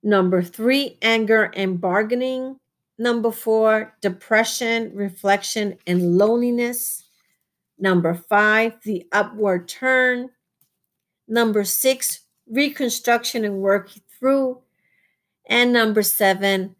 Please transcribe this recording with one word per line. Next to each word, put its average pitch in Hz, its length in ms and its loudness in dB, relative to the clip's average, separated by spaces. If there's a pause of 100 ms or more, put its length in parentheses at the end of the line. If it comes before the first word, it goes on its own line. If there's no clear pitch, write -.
Number 185 400 2
three, 254 600 -2
anger 220 520 2
and 190 260 -4
bargaining. 247 760 -2 (380)
Number 233 360 0
four, 220 680 0
depression, 226 920 -2
reflection, 202 800 -2 (100)
and 180 300 2
loneliness. 240 840 0 (760)
Number 180 360 2
five, 214 600 2 (100)
the 202 260 -6
upward 196 560 -2
turn. 254 640 -2 (960)
Number 220 380 0
six, - 560 -2 (260)
reconstruction 240 1000 -2
and 202 120 -4
working 196 460 -2 (160)
through. 262 420 0 (840)
And 247 260 2
number 220 300 2
seven 196 760 0